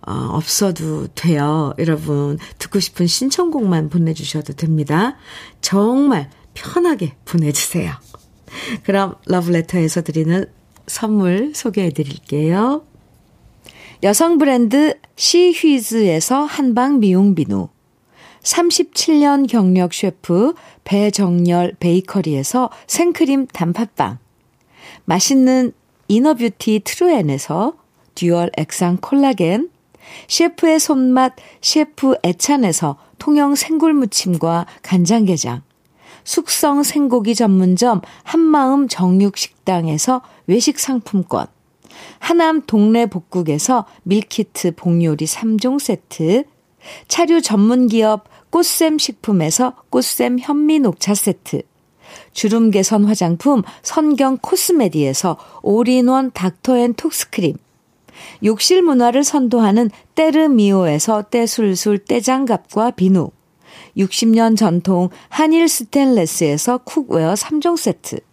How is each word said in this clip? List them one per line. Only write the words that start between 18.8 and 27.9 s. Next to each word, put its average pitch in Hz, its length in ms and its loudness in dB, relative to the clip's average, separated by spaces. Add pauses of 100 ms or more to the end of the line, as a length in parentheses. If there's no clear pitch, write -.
년 285 260 2
경력 185 460 2
셰프 202 600 -2 (300)
배정열 175 960 0
베이커리에서 175 920 -2 (160)
생크림 277 640 0
단팥빵, 165 680 -4 (880)
맛있는 254 680 2 (380)
이너뷰티 233 720 0
트루엔에서 196 920 -2 (400)